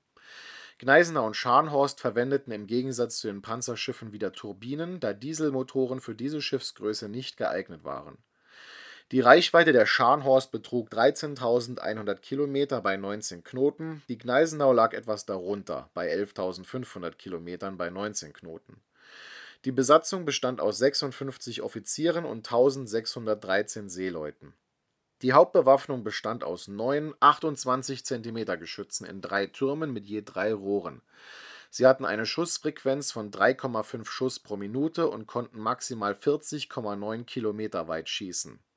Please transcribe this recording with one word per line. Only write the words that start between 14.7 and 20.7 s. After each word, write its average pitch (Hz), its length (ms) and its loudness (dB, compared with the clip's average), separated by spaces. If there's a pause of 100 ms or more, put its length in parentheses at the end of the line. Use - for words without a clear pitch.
lag 113 200 6
etwas 110 340 -6
darunter, 95 640 -6
bei 87 140 -4
elftausendfünfhundert 92 1120 -6
Kilometern 90 580 -10
bei 85 140 -4
neunzehn 95 420 -6
Knoten. 82 480 -18 (840)
Die 131 60 -2
Besatzung 151 540 4
bestand 127 340 -4
aus 95 200 0